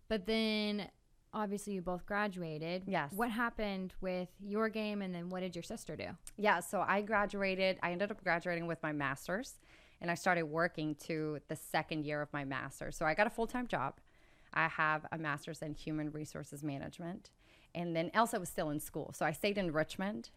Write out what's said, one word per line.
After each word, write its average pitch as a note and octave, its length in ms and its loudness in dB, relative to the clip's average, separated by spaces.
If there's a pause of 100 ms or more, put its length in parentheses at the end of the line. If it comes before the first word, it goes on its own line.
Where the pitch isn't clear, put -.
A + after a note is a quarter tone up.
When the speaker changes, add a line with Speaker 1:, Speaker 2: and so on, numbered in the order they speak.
Speaker 1:
but A3 180 0
then G#3+ 600 2 (460)
obviously G#3 400 -2
you F#3+ 80 -2
both F3+ 260 -2
graduated. F3+ 800 -2
Speaker 2:
Yes. D#3+ 260 2
Speaker 1:
What A#3 160 2
happened G#3 720 0
with F#3 280 0 (100)
your G#3 300 2
game, G#3 340 -2
and F#3 100 -2
then F3 160 -6
what F#3 120 -4
did F#3 140 -4
your E3+ 60 -6
sister G#3 340 -8
do? F#2+ 120 -4 (280)
Speaker 2:
Yeah, G3+ 260 6
so F3+ 240 0
I G3 180 4
graduated. G3 800 2
I F3 80 2
ended F#3+ 180 0
up G#3 140 -10
graduating E3+ 420 2
with E3 160 -2
my D#3 100 0
master's, D3+ 680 -2 (420)
and F3 80 0
I E3+ 60 2
started F3 300 4
working D#3 500 2 (120)
to D#3 400 0
the D#3+ 80 -4
second D#3 520 -2
year D3 160 0
of D3 100 -8
my C#3+ 100 -2
master's. C#3 540 -4
So E3 80 2
I D#3 80 4
got G#3 140 6
a - 20 0
full-time A#3 380 -2
job. C3+ 320 -2 (540)
I D#3+ 140 4
have D#3 440 2
a E3 80 -2
master's D3+ 420 -4
in D3+ 140 -4
human D3+ 360 -4
resources D3+ 520 -8
management. D3 640 -6 (460)
And E3+ 200 -2
then E3 200 2
Elsa A3+ 240 4
was F3 100 -4
still D#3+ 220 0
in D3 80 0
school. - 340 -6
So - 140 0
I E3 40 2
stayed G3+ 280 0
in F3 120 2
Richmond, F#3+ 640 -2